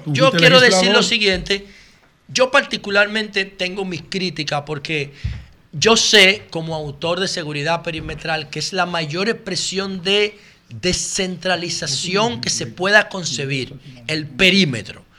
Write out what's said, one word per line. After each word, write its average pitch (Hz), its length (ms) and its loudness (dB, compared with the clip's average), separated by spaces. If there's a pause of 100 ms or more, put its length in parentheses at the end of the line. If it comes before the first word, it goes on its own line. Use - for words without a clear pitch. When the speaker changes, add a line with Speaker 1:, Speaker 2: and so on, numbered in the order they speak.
Speaker 1:
Tú 151 80 -2
Speaker 2:
yo 247 120 4
Speaker 1:
fuiste 262 120 4
Speaker 2:
quiero 165 220 6
decir 240 140 8
Speaker 1:
legislador. 185 280 4
Speaker 2:
lo - 20 0
siguiente. 202 640 0 (600)
Yo 254 240 0
particularmente 208 920 0
tengo 190 380 -6
mis 180 200 -8
críticas 156 640 -4
porque 147 440 -6 (600)
yo 214 260 4
sé, 208 520 4
como 160 240 -6
autor 156 460 -4
de 190 80 0
Seguridad 160 560 -4
Perimetral, 156 680 -6
que - 80 -10
es 151 160 -6
la 185 140 0
mayor 170 420 -2
expresión 190 760 -6
de 208 320 0 (340)
descentralización 180 1700 -2
que - 80 -4
se - 180 -4
pueda 202 420 2
concebir, 139 640 -6 (340)
el 156 180 -4
perímetro. 143 760 2 (160)